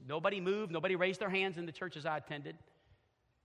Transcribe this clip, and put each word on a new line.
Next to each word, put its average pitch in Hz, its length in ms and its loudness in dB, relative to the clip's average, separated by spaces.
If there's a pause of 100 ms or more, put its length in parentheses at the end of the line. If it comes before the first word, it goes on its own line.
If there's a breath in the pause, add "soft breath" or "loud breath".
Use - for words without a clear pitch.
nobody 180 320 2
moved, 196 320 0
nobody 180 240 2
raised 185 240 2
their 202 80 0
hands 190 300 2
in 170 80 -4
the 160 60 -8
churches 156 340 -8
I 156 100 0
attended. 147 400 -6 (880)